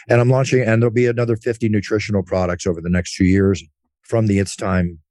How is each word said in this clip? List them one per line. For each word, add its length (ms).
And 120
I'm 80
launching, 320
and 200
there'll 120
be 140
another 280
fifty 340
nutritional 540
products 420
over 160
the 80
next 260
two 100
years 360
from 240
the 120
It's 160
Time 440